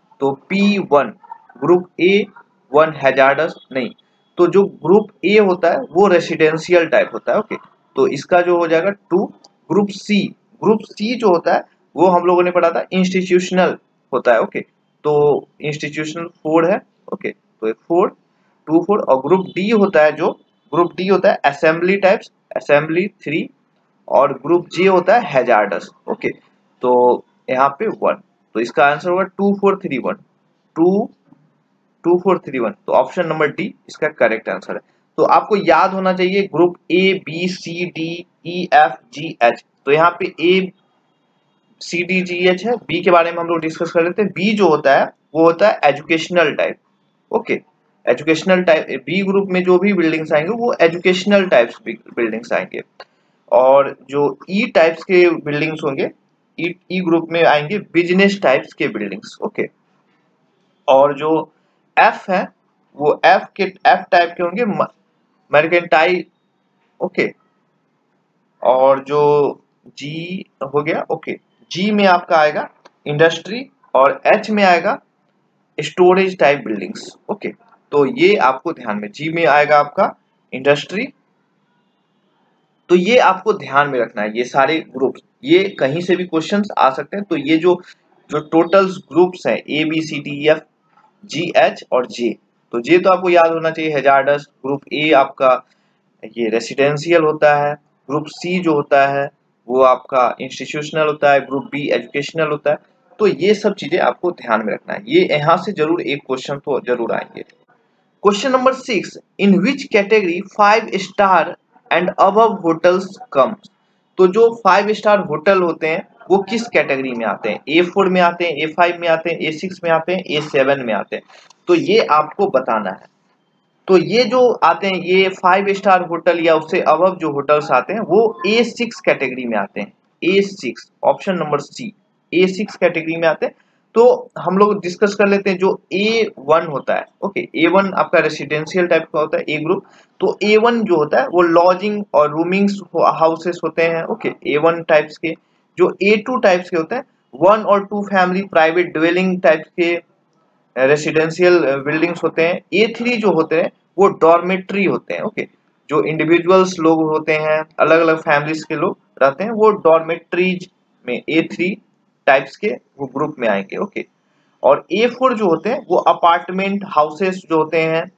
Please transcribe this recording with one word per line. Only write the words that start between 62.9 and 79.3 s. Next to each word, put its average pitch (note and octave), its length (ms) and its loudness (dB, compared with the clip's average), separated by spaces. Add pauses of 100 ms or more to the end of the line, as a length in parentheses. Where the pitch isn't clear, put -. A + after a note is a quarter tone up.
वो D3 280 0
F G3 300 2
के, G3 80 -4
एफ F#3 480 0
type E3+ 260 2
के F3+ 60 -4
होंगे F#3 220 -4
म-, D#3+ 220 -4 (640)
mercantile। E3 720 2 (760)
ओके, D3 300 -4 (1300)
और C3+ 420 2
जो D3 200 0 (640)
जी D#3+ 560 -12 (200)
हो C#3+ 180 -2
गया, E3+ 280 -4
ओके, C3+ 260 -8 (340)
जी F#3+ 200 -4
में G3+ 160 2
आपका F3+ 300 2
आएगा D#3 300 0 (380)
industry E3 600 0 (280)
और C3+ 340 2
एच G#3 220 2
में G#3 140 0
आएगा F#3 360 2 (800)
storage F3+ 600 2
type C#3+ 260 2
buildings। - 460 -10 (200)
ओके, - 180 -10 (420)
तो D3 160 2
ये D#3+ 300 2
आपको - 360 0
ध्यान G#2+ 240 -8
में, G#2 120 -10
जी D3+ 200 -10
में E3 180 -2